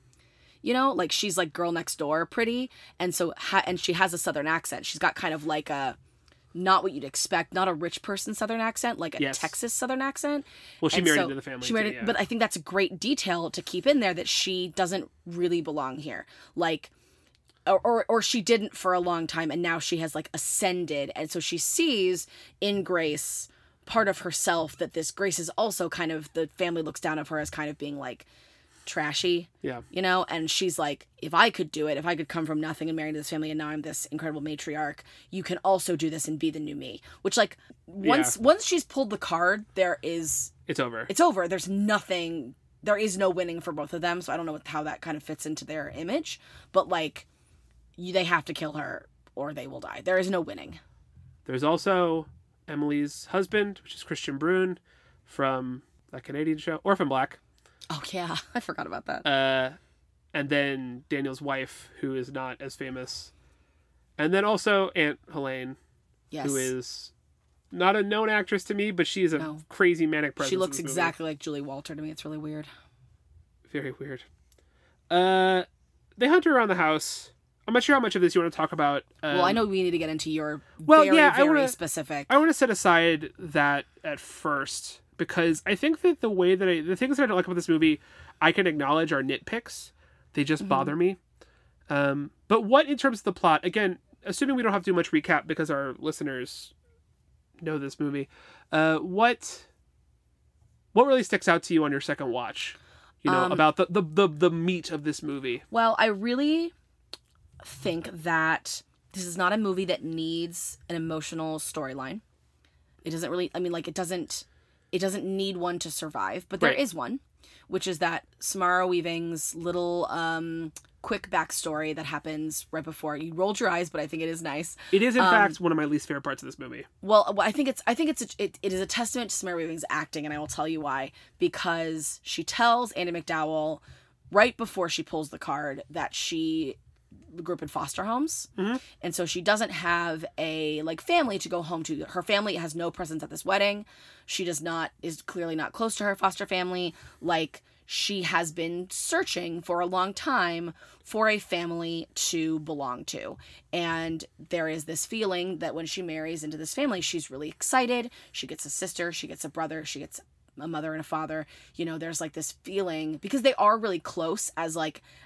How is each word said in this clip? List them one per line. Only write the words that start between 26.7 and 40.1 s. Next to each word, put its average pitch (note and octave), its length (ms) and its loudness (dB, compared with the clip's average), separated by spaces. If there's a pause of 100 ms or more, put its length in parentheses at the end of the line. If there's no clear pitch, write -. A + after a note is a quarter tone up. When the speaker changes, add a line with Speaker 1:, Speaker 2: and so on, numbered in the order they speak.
Speaker 1:
looks D3+ 180 -8
down D#3 180 -2
of D3 100 -6
her D#3 100 -4
as D3 100 -4
kind D3+ 220 -6
of D3 80 -10
being, C#3+ 200 -8
like, B2+ 280 -10 (600)
trashy. E3+ 600 0 (140)
Speaker 2:
Yeah. B2 280 -6
Speaker 1:
You F#3 120 -4
know, F#3 260 4
and D#3+ 220 -2
she's F3+ 280 0
like, D3 280 -2 (120)
"If D#3+ 160 -8
I A3 160 8
could D#3+ 200 -4
do D3+ 160 -2
it, D3 100 0
if D3+ 100 -2
I F3 100 0
could D3+ 120 -4
come D#3+ 180 -2
from D#3 140 0
nothing D#3 280 -4
and D#3+ 80 -2
marry D#3 140 -4
into D3+ 100 -6
this D3+ 100 -8
family, D#3 200 -4
and D#3 80 -4
now D3+ 100 -4
I'm D3+ 140 -6
this D#3 240 -8
incredible D#3 340 -6
matriarch, D3 600 -6 (300)
you F#3 120 -6
can F3 160 -4
also F#3 380 2
do D#3+ 140 0
this D#3 160 -6
and D#3 120 -4
be D#3+ 120 0
the D#3 80 -6
new D3 160 -6
me." C3+ 260 -12 (220)
Which, G3 140 -2
like, G#3+ 200 4 (300)
once, G#3+ 500 2
Speaker 2:
Yeah. G#3+ 60 -6
Speaker 1:
once E4+ 220 6
she's F4 200 2
pulled C4 260 -2
the G#3 80 -4
card, F3+ 460 2 (100)
there F3+ 280 4
is E3 500 -2 (140)